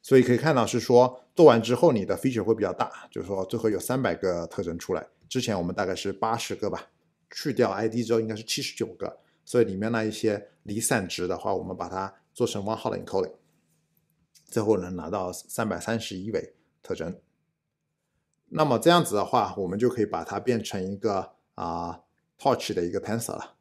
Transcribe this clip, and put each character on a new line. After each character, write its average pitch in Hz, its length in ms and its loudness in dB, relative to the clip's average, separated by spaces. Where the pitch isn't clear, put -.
所 135 160 6
以 123 60 10
可 123 100 4
以 117 40 4
看 147 180 2
到 113 100 4
是 120 140 -2
说， 123 420 6
做 170 100 10
完 117 160 12
之 117 140 0
后 160 160 6
你 104 140 0
的 - 120 -2
feature 123 240 0
会 107 140 4
比 101 60 -6
较 92 100 0
大， - 400 -6
就 - 100 -8
是 87 60 -8
说 95 180 -4
最 117 140 -4
后 113 100 0
有 98 80 0
三 127 240 -2
百 92 140 0
个 87 320 -2
特 - 160 -6
征 85 160 -6
出 - 140 -4
来。 78 120 -4
之 131 140 -4
前 107 160 -2
我 87 40 -2
们 90 140 -4
大 98 100 0
概 92 80 -4
是 95 200 -6
八 113 240 -2
十 104 180 -6
个 101 140 -4
吧， 85 200 -10
去 - 240 -6
掉 113 160 4
I 107 200 -2
D 117 160 -4
之 117 80 0
后 113 80 2
应 110 60 -4
该 110 60 -6
是 107 100 -10
七 - 180 -4
十 - 160 -8
九 - 180 -4
个， - 240 -10
所 123 180 2
以 113 40 6
里 98 100 -4
面 107 160 -2
那 110 140 0
一 107 60 0
些 104 380 -2
离 104 160 -6
散 113 260 0
值 90 220 -6
的 90 100 -2
话， 98 160 -2
我 92 80 -2
们 90 140 -8
把 87 140 -8
它 95 260 -6
做 120 140 0
成 104 160 -6
one 110 140 -2
hot 107 160 -4
encoding， 95 400 -4
最 - 160 -2
后 104 160 4
能 92 180 -6
拿 80 140 -8
到 92 220 -4
三 - 360 -6
百 87 120 -4
三 113 200 -2
十 107 180 -8
一 98 120 -8
维 - 240 -6
特 95 100 -6
征。 85 260 -6
那 - 140 0
么 123 140 2
这 165 140 6
样 170 120 6
子 - 120 -2
的 101 100 2
话， 104 320 0
我 95 100 -4
们 95 120 -4
就 123 100 4
可 113 120 -2
以 101 40 4
把 85 180 -6
它 101 160 -6
变 117 240 0
成 95 220 -6
一 98 120 -6
个， 101 340 -2
啊， 85 480 -6
Torch - 360 0
的 87 120 0
一 87 60 -4
个 98 100 -2
tensor 113 300 -4
了。 - 300 -12